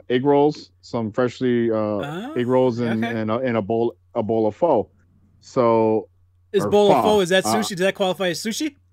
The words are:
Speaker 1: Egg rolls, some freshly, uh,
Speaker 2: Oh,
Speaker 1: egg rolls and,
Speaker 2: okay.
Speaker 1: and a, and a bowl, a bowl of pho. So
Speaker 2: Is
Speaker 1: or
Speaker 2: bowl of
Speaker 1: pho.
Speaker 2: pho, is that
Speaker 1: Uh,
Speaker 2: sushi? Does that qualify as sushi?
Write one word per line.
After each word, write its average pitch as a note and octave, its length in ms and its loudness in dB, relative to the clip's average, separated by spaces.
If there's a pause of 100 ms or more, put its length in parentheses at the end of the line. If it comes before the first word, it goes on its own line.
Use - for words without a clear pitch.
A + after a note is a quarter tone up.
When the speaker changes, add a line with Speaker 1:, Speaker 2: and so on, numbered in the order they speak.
Speaker 1:
Egg B2+ 160 0
rolls, C#3+ 460 2 (100)
some A2 320 -6
freshly, A#2+ 580 0
uh, A2 60 0
Speaker 2:
Oh, A2 580 -4
Speaker 1:
egg B2 140 -4
rolls B2+ 300 2
and, A2+ 260 -2
Speaker 2:
okay. A#2 160 -6
Speaker 1:
and G#2+ 100 -4
a, A2+ 60 -2
and B2 220 -2
a G#2+ 40 -2
bowl, A2+ 320 -4 (200)
a A#2+ 80 -4
bowl A2 240 0
of G#2+ 100 -4
pho. C#3 320 0 (520)
So A2+ 680 0 (440)
Speaker 2:
Is G3+ 120 0
Speaker 1:
or G3+ 60 -2
Speaker 2:
bowl G3+ 200 4
of C#3+ 140 4
Speaker 1:
pho. G#3+ 120 4
Speaker 2:
pho, G3+ 40 4
is F3+ 80 0
that F#3+ 180 2
Speaker 1:
Uh, A3 80 0
Speaker 2:
sushi? A3 140 0
Does F#3+ 100 -10
that F#3 160 0
qualify F#3 360 -2
as D#3 120 -6
sushi? C#4+ 320 -6 (180)